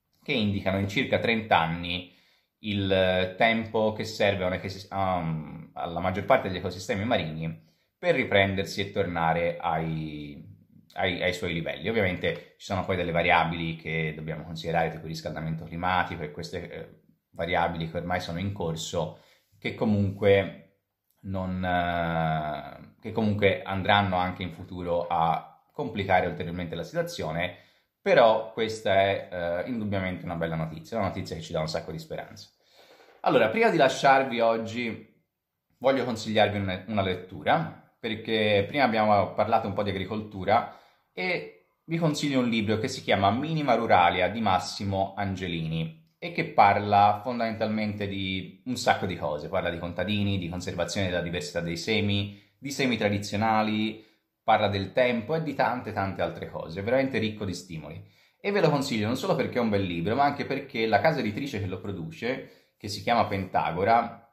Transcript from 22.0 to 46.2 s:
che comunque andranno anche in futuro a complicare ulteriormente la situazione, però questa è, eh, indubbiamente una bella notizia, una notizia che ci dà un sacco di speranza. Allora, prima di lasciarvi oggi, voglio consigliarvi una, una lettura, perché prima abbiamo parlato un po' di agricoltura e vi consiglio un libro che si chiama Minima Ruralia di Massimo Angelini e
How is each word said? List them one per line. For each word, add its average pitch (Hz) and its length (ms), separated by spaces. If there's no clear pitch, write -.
che 107 120
comunque 104 500
andranno 98 540
anche 90 260
in 85 100
futuro 90 560
a 82 640
complicare 95 540
ulteriormente 85 480
la 85 100
situazione, 90 720
però 120 520
questa 107 420
è, 98 360
eh, 87 380
indubbiamente 98 560
una 85 100
bella 82 220
notizia, 80 420
una 98 80
notizia 87 300
che 80 60
ci - 100
dà 80 80
un 80 80
sacco 80 240
di 80 60
speranza. - 500
Allora, 117 280
prima 226 220
di 165 60
lasciarvi 131 640
oggi, 113 840
voglio 131 260
consigliarvi 107 540
una, 95 300
una 104 140
lettura, 127 800
perché 107 680
prima 143 160
abbiamo 107 520
parlato 107 340
un 92 60
po' 104 100
di 98 60
agricoltura 101 840
e - 540
vi 165 140
consiglio 147 420
un 120 80
libro 110 300
che - 100
si - 140
chiama 101 280
Minima 143 440
Ruralia 90 540
di 110 120
Massimo 98 760
Angelini 85 1000
e 170 140